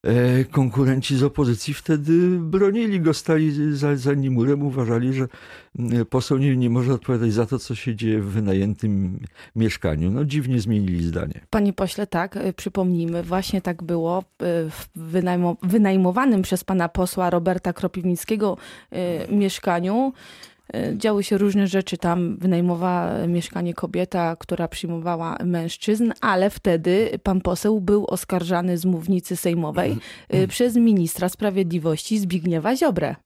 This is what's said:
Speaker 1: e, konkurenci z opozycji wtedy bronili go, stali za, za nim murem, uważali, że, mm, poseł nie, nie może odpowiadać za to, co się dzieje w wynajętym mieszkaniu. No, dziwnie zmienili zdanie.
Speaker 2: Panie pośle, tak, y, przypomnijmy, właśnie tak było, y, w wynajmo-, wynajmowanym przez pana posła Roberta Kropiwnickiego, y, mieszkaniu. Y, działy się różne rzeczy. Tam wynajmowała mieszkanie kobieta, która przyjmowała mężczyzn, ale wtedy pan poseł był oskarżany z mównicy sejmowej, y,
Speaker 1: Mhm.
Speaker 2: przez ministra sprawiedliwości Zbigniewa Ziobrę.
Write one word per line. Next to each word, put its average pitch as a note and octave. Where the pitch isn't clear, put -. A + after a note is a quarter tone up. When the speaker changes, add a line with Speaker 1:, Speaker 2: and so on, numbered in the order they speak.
Speaker 1:
e, B2
konkurenci C3
z C3
opozycji C#3
wtedy E3+
bronili G3
go, D#3
stali D3+
za, C#3+
za C3+
nim C3+
murem, C#3
uważali, B2
że, C3
mm, A#2+
poseł C3
nie, C3+
nie B2
może B2
odpowiadać A#2
za A2+
to, A#2
co -
się A2+
dzieje A2
w G2
wynajętym G2
mieszkaniu. F#2
No, C3+
dziwnie C3
zmienili F#2+
zdanie. E2
Speaker 2:
Panie G3+
pośle, G3
tak, F#3
y, F#3
przypomnijmy, E3+
właśnie F#3
tak F3
było, E3+
y, E3+
w -
wynajmo-, F3
wynajmowanym F#3+
przez F#3
pana F3
posła F3+
Roberta F3
Kropiwnickiego, F#3
y, G3+
mieszkaniu. G3+
Y, -
działy G#3
się G3+
różne G3
rzeczy. F#3
Tam F3
wynajmowała F3
mieszkanie F3
kobieta, F3
która E3+
przyjmowała E3
mężczyzn, G3
ale G3
wtedy F3+
pan F#3+
poseł G#3
był G3+
oskarżany F3+
z E3+
mównicy F3+
sejmowej, E3+
y, A2
Speaker 1:
Mhm. F#3+
Speaker 2:
przez A#3+
ministra F#3
sprawiedliwości F3+
Zbigniewa F3
Ziobrę. F3